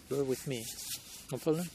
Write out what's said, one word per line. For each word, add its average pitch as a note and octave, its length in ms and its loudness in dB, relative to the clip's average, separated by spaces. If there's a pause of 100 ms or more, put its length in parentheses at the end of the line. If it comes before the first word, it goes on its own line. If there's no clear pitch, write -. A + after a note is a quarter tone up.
(100)
bear C#3 120 4
with C3 240 2
me. A#2+ 200 0 (640)
No C3 80 0
problem? D#3+ 260 4 (100)